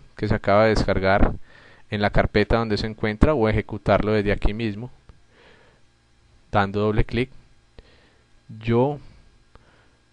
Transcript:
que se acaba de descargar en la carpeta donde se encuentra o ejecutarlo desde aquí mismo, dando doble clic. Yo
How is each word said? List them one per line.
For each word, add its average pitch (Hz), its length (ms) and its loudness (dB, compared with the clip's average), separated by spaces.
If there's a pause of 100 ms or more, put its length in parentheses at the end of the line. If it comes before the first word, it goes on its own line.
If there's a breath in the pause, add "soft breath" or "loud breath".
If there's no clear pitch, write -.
(160)
que 107 120 -6
se 110 80 0
acaba 104 260 2
de 110 80 4
descargar 98 640 2 (580 soft breath)
en 104 100 -4
la 101 100 0
carpeta 104 480 0
donde 113 180 -2
se 107 100 -4
encuentra 110 480 2
o 110 140 2
ejecutarlo 107 640 0
desde 104 180 0
aquí 101 240 0
mismo, 113 380 -8 (1600 soft breath)
dando 98 260 0
doble 107 260 0
clic. 120 260 -6 (1300 soft breath)
Yo 117 400 0 (1120 soft breath)